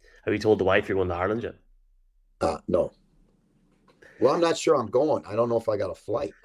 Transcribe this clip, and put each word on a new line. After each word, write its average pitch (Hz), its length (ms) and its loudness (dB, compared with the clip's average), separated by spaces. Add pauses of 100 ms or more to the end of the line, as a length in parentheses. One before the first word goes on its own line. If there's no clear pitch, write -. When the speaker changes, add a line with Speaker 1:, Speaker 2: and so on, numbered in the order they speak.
(240)
Speaker 1:
Have 104 80 -2
you 104 60 0
told 107 200 4
the 95 60 0
wife 95 240 2
you're 98 80 -2
going 92 120 0
to 85 60 -4
Ireland 101 280 -2
yet? 98 140 -10 (840)
Speaker 2:
Uh, 82 160 -2 (100)
no. 85 260 0 (1300)
Well, 127 120 4
I'm 170 80 0
not 165 160 2
sure - 180 2
I'm 123 120 0
going. 123 400 2
I 98 100 -8
don't 117 140 0
know 117 80 0
if 110 100 -4
I 107 80 0
got 98 140 -4
a 82 40 -8
flight. - 380 -6 (120)